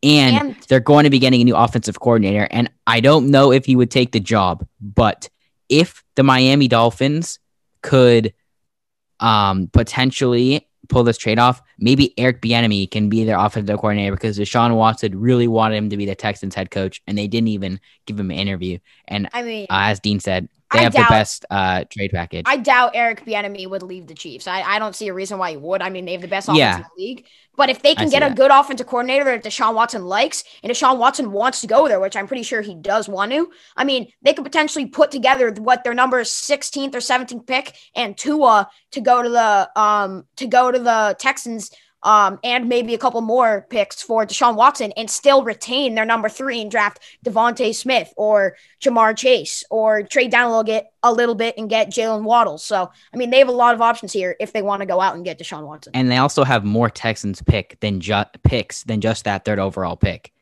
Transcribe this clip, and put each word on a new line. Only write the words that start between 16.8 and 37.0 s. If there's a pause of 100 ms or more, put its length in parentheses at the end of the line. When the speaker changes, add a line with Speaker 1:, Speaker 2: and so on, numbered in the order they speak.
Speaker 1:
and
they
didn't
even (260)
give
him
an
interview. (300)
And,
Speaker 2:
I
mean,
Speaker 1:
uh,
as
Dean
said, (240)
they
Speaker 2:
I
Speaker 1:
have
Speaker 2:
doubt
Speaker 1:
the
best,
uh,
trade
package.
Speaker 2:
I
doubt
Eric
Bieniemy
would
leave
the
Chiefs.
I,
I
don't
see
a
reason
why
he
would.
I
mean,
they
have
the
best
offense
Speaker 1:
Yeah.
Speaker 2:
in
the
league. (300)
But
if
they
Speaker 1:
I
Speaker 2:
can
Speaker 1:
see
Speaker 2:
get
a
Speaker 1:
that.
Speaker 2:
good
offensive
coordinator
that
Deshaun
Watson
likes, (220)
and
Deshaun
Watson
wants
to
go
there,
which
I'm
pretty
sure
he
does
want
to, (240)
I
mean, (120)
they
could
potentially
put
together
what
their
number
sixteenth
or